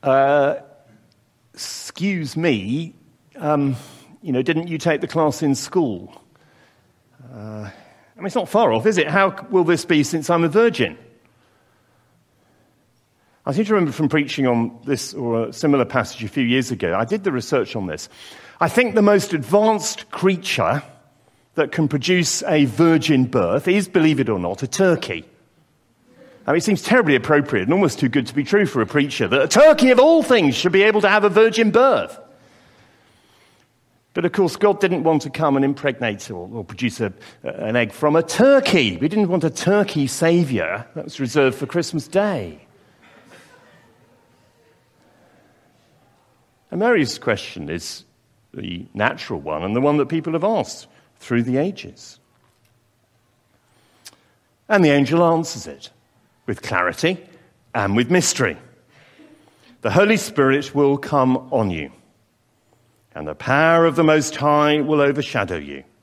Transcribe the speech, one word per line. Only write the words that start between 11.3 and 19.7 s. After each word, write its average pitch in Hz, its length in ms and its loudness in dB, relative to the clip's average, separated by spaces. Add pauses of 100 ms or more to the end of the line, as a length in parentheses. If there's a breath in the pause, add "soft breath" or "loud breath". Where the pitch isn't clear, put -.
I - 80 -4
seem 190 140 0
to 214 80 0
remember 170 180 2
from 151 160 -2
preaching 143 380 -2
on 117 400 0
this 139 260 -6
or 117 360 -4
a 123 40 -14
similar 143 320 2
passage 113 400 -4
a 104 40 -10
few 135 160 -2
years 123 260 0
ago. 92 260 -4
I 110 80 -2
did 190 200 -6
the 185 80 -2
research 123 440 -2
on 95 120 -6
this. 78 200 -10 (500 loud breath)
I 165 100 0
think 240 260 0
the 220 80 4
most 202 320 2
advanced 196 760 0